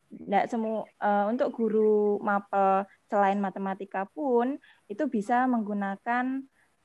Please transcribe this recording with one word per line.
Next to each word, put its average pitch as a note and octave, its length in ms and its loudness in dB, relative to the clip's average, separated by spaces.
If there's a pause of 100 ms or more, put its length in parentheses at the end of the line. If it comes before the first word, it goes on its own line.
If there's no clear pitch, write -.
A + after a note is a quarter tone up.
nggak - 400 -2
semu-, A3 400 -4
eh, G3+ 400 0
untuk C4+ 240 -2
guru G#3+ 720 2
mapel G3 640 2 (240)
selain G3+ 240 2
matematika G3 720 -6
pun C4 480 0 (320)
itu G#3 160 -4
bisa A#3+ 400 0
menggunakan, A#3 960 -2 (440)